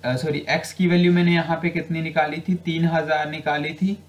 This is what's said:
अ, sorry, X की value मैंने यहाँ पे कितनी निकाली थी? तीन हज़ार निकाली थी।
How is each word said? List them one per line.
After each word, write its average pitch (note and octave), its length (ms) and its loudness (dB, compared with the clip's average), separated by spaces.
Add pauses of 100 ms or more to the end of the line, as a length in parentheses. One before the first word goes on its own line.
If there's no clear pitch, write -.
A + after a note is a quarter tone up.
अ, B2+ 120 0
sorry, D3 340 -2
X D#3+ 240 -2
की F#3 140 2
value F3 260 6
मैंने F3 200 4
यहाँ E3 280 0
पे E3+ 80 -2
कितनी E3 320 -4
निकाली D#3 400 -2
थी? F#3 140 -2
तीन E3+ 320 -2
हज़ार D#3 440 0
निकाली D3+ 420 -4
थी। F#3+ 240 -2 (120)